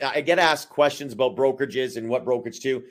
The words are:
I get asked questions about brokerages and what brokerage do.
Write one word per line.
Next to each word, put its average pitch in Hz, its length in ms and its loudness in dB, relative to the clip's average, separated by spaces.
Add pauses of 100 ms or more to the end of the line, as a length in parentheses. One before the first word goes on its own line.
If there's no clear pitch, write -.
I 135 200 0
get 170 180 2
asked 156 300 2
questions 143 420 0
about 117 240 0
brokerages 127 600 0
and 113 120 -8
what 127 160 -2
brokerage 120 340 -4
do. 131 320 -4